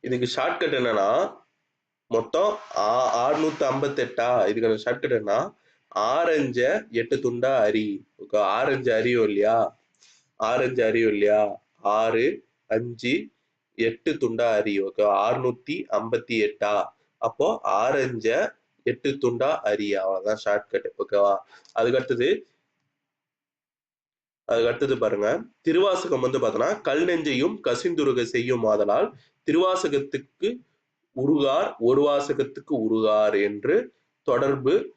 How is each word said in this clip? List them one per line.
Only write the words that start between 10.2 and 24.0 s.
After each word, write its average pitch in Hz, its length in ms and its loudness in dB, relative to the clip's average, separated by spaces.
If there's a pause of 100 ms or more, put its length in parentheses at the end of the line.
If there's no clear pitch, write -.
ஆரஞ்சு 123 440 0
அறியும் 110 280 2
இல்லையா, 104 300 4 (400)
ஆறு, 113 440 2 (420)
அஞ்சு, 120 460 -2 (640)
எட்டு 113 340 -2
துண்டா 120 400 -2
அரி, 104 320 0
ஓகே? 98 200 -2 (140)
அறுநூத்தி 123 580 -2 (140)
ஐம்பத்தி 113 500 -4
எட்டா. 104 340 -2 (480)
அப்போ - 420 -2
ஆரஞ்ச 120 640 0 (580)
எட்டு 120 240 -2
துண்டா 131 500 0
அரி, 104 360 -2
அவ்வளவுதான் 95 500 -2
ஷார்ட்கட், 104 420 -4 (100)
ஓகேவா? 101 380 2 (380)
அதுக்கு 120 240 0
அடுத்தது, 123 320 0 (2250)